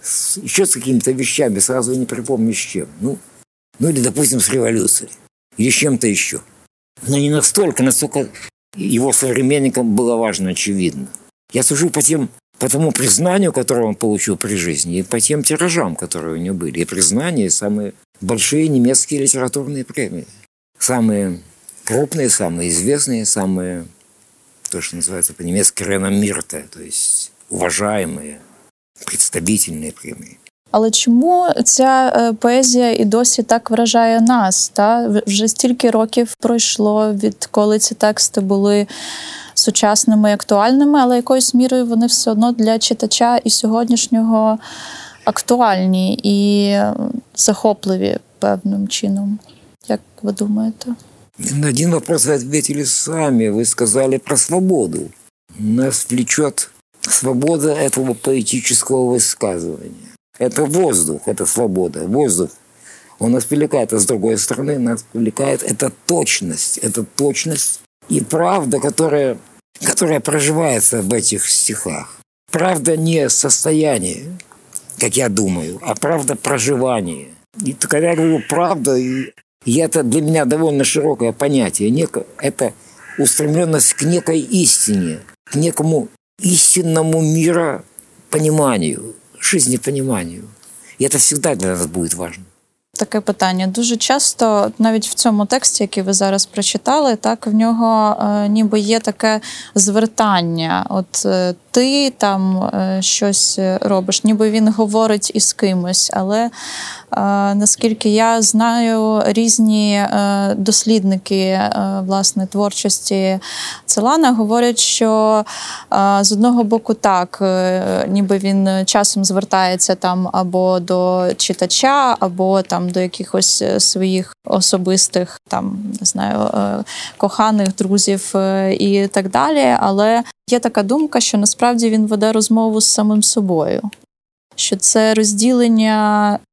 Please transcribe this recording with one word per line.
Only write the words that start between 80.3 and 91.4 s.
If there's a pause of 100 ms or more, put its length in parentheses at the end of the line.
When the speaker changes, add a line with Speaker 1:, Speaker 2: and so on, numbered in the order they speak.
Speaker 1:
довольно
широкое
понятие,
неко-, (140)
это (440)
устремлённость
к
некой
истине, (260)
к
некому (320)
истинному
миропониманию, (240)
жизнепониманию. (480)
И
это
всегда